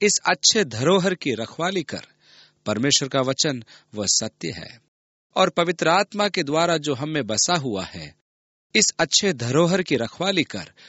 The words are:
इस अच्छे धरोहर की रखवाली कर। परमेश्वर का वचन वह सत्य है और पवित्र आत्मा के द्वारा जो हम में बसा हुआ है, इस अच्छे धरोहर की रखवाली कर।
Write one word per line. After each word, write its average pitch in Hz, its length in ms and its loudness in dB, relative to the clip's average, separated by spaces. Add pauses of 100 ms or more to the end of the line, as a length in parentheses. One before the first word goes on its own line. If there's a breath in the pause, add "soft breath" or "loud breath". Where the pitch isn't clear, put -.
इस - 240 2
अच्छे 180 400 2
धरोहर 170 500 2
की 135 180 -4
रखवाली 160 500 -4
कर। - 180 -10 (640 soft breath)
परमेश्वर 131 420 0
का 135 140 0
वचन 131 420 -2 (320 loud breath)
वह 104 140 -4
सत्य 107 420 -2
है - 300 -14 (540)
और 185 140 4
पवित्र 170 380 0
आत्मा 202 420 2
के 175 140 -2
द्वारा 160 340 2
जो 147 160 -4
हम 143 160 -4
में 143 180 -2
बसा 107 280 0
हुआ 113 300 -2
है, 78 300 -14 (600)
इस 214 240 4
अच्छे 180 340 2
धरोहर 160 500 2
की 151 120 -2
रखवाली 160 480 -2
कर। 92 280 -10 (180 loud breath)